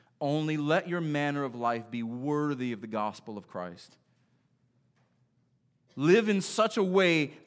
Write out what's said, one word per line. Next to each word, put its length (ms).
"Only 360
let 300
your 140
manner 420
of 120
life 340
be 140
worthy 680
of 100
the 60
gospel 500
of 100
Christ." 500
Live 340
in 120
such 360
a 60
way 500